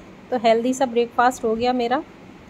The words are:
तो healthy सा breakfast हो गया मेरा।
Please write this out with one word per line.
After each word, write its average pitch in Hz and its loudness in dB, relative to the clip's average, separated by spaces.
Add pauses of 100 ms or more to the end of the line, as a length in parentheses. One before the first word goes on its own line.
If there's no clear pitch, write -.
(300)
तो 247 -2
healthy 233 2
सा 262 -2
breakfast 240 0
हो 226 0
गया 247 -2
मेरा। 247 -2 (480)